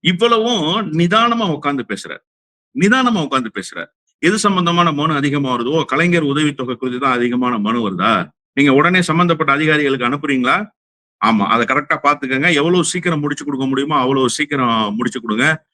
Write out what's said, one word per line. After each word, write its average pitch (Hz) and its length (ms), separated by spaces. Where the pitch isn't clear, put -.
இவ்வளவும் 208 880
நிதானமா 214 580
உட்கார்ந்து 143 380
பேசுறார், 90 340
நிதானமா 233 480
உட்கார்ந்து 131 300
பேசுறார். 87 360
எது 190 160
சம்பந்தமான 175 520
மனு 151 220
அதிகமா 139 380
வருதோ, 123 240
கலைஞர் 165 460
உதவித்தொகை 139 440
குறித்து 127 240
தான் 131 180
அதிகமான 123 400
மனு 110 240
வருதா, 98 300
நீங்க 143 160
உடனே 175 280
சம்பந்தப்பட்ட 165 500
அதிகாரிகளுக்கு 139 560
அனுப்புறீங்களா? 139 480
"ஆமா, 104 260
அதை 113 180
கரெக்டா 143 380
பாத்துக்கங்க, 139 500
எவ்வளவு 165 300
சீக்கிரம் 165 400
முடிச்சு 147 220
கொடுக்க 135 220
முடியுமோ 139 280
அவ்வளவு 131 340
சீக்கிரம் 131 460
முடிச்சு 120 260
கொடுங்க." 113 260